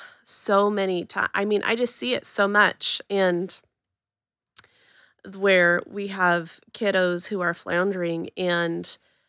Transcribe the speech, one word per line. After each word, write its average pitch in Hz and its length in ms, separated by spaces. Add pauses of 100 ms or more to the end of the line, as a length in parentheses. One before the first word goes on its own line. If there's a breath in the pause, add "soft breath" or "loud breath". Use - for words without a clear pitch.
(240 loud breath)
so 208 460
many 190 340
ti-, - 160 (140)
I 202 100
mean, 208 200
I 220 120
just 240 200
see 247 180
it - 120
so 202 220
much. - 520 (100)
And 185 500 (1800 soft breath)
where 185 500
we 202 220
have 175 520 (120)
kiddos 185 560
who 202 120
are 170 140
floundering 175 800
and, 175 640 (300)